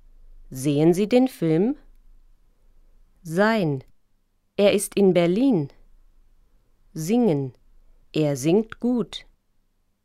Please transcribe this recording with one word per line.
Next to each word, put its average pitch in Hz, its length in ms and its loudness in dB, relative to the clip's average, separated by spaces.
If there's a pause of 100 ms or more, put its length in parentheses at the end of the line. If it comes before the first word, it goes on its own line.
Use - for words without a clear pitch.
(500)
Sehen 147 440 2
Sie 202 140 -2
den 254 200 2
Film? 175 480 -2 (1500)
Sein. 170 600 -2 (720)
Er 202 180 4
ist - 220 -4
in 190 180 4
Berlin. 180 560 0 (1200)
Singen. 160 600 -2 (600)
Er 147 220 0
singt 165 440 -2
gut. 233 460 -4 (800)